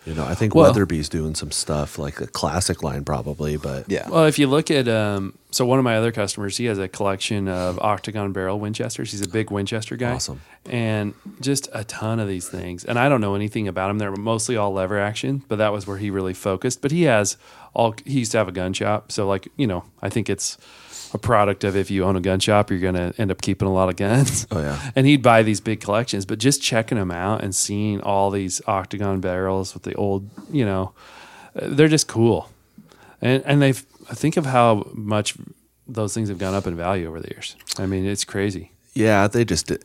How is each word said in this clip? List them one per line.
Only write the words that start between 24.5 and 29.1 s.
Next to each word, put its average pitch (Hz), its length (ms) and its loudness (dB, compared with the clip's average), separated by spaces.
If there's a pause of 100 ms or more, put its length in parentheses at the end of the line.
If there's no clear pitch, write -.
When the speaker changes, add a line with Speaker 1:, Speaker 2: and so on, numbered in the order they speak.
Speaker 1:
Oh, 90 100 0
yeah. 73 300 -4
Speaker 2:
<laughs> - 40 -6
And 131 120 4
he'd 147 140 6
buy 113 220 8
these 107 180 0
big 107 200 -4
collections, 101 440 -2
but 110 140 -4
just 139 220 2
checking 113 360 0
'em 92 140 0
out 92 320 -2
and 95 120 -4
seeing 101 460 -2
all 98 300 2
these 95 360 -4
octagon 98 520 -2